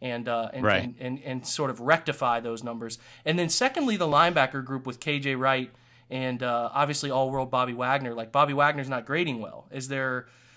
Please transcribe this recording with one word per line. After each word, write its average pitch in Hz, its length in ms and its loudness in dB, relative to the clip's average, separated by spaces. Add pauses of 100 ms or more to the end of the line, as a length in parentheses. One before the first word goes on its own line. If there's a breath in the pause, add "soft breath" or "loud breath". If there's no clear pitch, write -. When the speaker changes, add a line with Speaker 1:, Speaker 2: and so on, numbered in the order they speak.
Speaker 1:
and, 120 260 -4
uh, 117 280 0
and, 131 100 -2
Speaker 2:
Right. 98 180 4
Speaker 1:
and, 120 160 -8
and, 127 240 -6
and 127 220 -6
sort 143 240 -2
of 120 120 -8
rectify 135 580 2
those 117 240 -8
numbers. 117 340 -8 (280 loud breath)
And 160 120 0
then 170 120 0
secondly, 262 460 2
the 180 120 0
linebacker 147 580 4
group 131 220 -6
with 127 120 -8
K 147 200 -2
J 139 160 0
Wright 131 340 2 (400 soft breath)
and, 127 340 -2
uh, 120 300 0
obviously 143 380 0
all-world 131 400 0
Bobby 127 220 2
Wagner. 123 400 0
Like, 113 180 -8
Bobby 143 220 4
Wagner's 143 360 2
not 123 160 -4
grading 143 360 -2
well. - 300 -12
Is 131 160 -8
there, 131 400 -2 (300 soft breath)